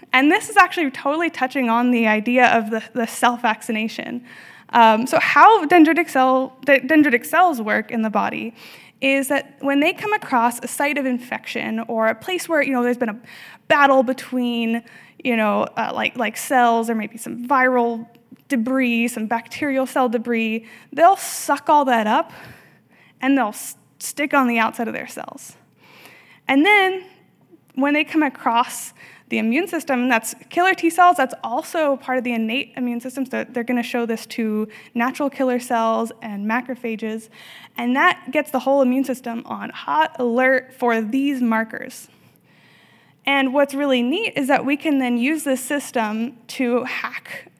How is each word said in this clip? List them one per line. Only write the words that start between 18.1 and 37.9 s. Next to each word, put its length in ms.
debris, 640
some 180
bacterial 580
cell 240
debris, 560
they'll 240
suck 520
all 160
that 220
up 240
and 160
they'll 120
s-, 260
stick 340
on 140
the 100
outside 300
of 60
their 140
cells. 500
And 180
then 400
when 180
they 100
come 200
across 720
the 100
immune 280
system, 400
that's 260
killer 240
T 160
cells, 280
that's 160
also 540
part 200
of 60
the 80
innate 460
immune 240
system. 240
So 180
they're 220
gonna 180
show 220
this 220
to 420
natural 340
killer 300
cells 640
and 280
macrophages. 800
And 200